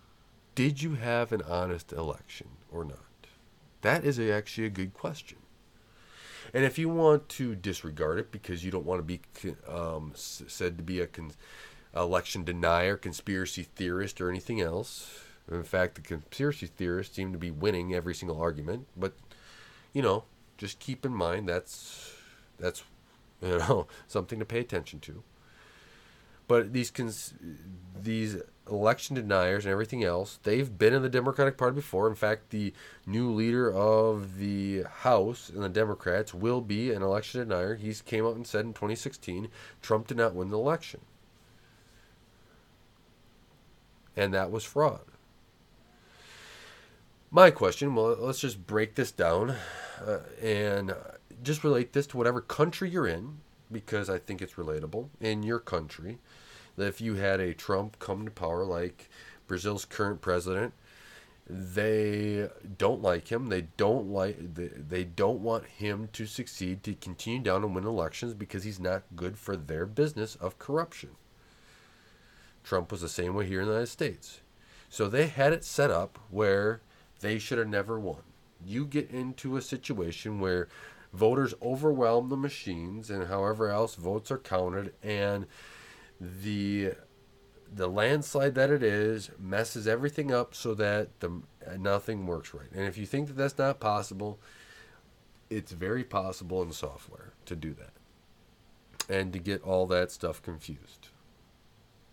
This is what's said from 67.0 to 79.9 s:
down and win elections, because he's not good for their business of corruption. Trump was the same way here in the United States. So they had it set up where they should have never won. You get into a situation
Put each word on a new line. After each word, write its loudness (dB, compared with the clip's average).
down 2
and -2
win -2
elections, -2
because -8
he's -8
not -2
good -6
for -6
their -4
business -2
of -8
corruption. -4
Trump -2
was -6
the -6
same -2
way -2
here -2
in 0
the 0
United 0
States. -6
So 0
they 4
had 4
it -2
set 2
up 0
where 4
they -2
should -4
have 0
never -2
won. -6
You -4
get -2
into -6
a -2
situation -4